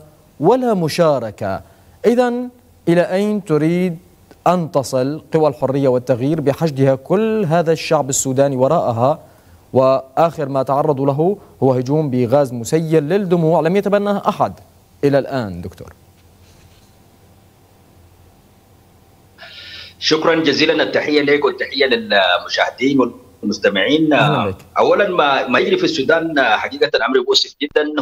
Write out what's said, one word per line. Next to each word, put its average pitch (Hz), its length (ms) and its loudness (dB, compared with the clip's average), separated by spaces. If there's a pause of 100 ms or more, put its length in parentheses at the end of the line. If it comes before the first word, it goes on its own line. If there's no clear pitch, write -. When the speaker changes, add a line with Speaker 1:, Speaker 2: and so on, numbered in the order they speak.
(400)
Speaker 1:
ولا 233 340 2
مشاركة. 135 880 -2 (440)
إذن 247 440 2 (380)
إلى 170 140 4
أين 202 440 -2
تريد 165 520 0 (500)
أن 170 240 0
تصل 135 500 -2 (120)
قوى 156 140 4
الحرية 135 400 0
والتغيير 131 540 0
بحشدها 135 540 0
كل 214 540 -2
هذا 165 220 0
الشعب 151 380 -2
السوداني 135 460 0
وراءها؟ 127 640 0 (540)
وآخر 135 760 2
ما 135 140 -2
تعرضوا 139 420 0
له 160 320 0 (260)
هو 135 100 4
هجوم 139 360 0
بغاز 123 440 2
مسيل 156 500 0
للدموع 170 580 0
لم 165 140 0
يتبناه 202 540 -2
أحد 107 240 -2 (500)
إلى 139 160 2
الآن. 107 420 -6
دكتور، - 320 -16 (4000)
Speaker 2:
شكرا 160 360 0
جزيلا، 156 480 0
التحية 147 380 0
لك 143 240 2
والتحية 127 400 -2
للمشاهدين 107 1300 0 (300)
والمستمعين. 110 720 0
Speaker 1:
أهلا 113 380 0
بك. 95 40 -8 (220)
Speaker 2:
أولا، 185 320 2
ما، 147 380 0
ما - 120 2
يجري 190 180 0
في 175 60 -4
السودان 156 580 0
حقيقة 131 640 0
أمر 127 220 0
مؤسف - 340 -2
جدا. 151 400 -2